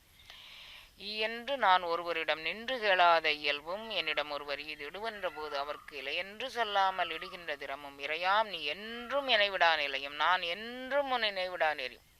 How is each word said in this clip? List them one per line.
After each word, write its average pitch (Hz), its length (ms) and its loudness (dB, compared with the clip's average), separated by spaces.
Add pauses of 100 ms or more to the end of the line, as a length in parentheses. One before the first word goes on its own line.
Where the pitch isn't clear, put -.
(1000)
"ஈ 208 180 -8
என்று 233 380 -2
நான் 190 260 8
ஒருவரிடம் 165 580 0
நின்று 220 400 -4
கேளாத 175 520 6
இயல்பும், 151 580 -4
என்னிடம் 151 400 -2
ஒருவர் 143 300 -6
இது 147 300 -10
இடுவென்ற 196 440 -6
போது 147 240 -6
அவர்க்கு 147 380 -8
இல்லை 139 180 -6
என்று 208 360 -6
சொல்லாமல் 196 600 0
இடுகின்ற 170 460 -8
திறமும், 139 420 -10
இறையாம் 175 460 2
நீ 175 200 -8
என்றும் 233 640 -4
என்னை 208 220 4
விடா 170 260 6
நிலையும், 139 380 -2
நான் 170 280 4
என்றும் 247 680 -4
உன் 247 120 0
நினைவிடா 185 520 0
நெறியும்." 127 460 -10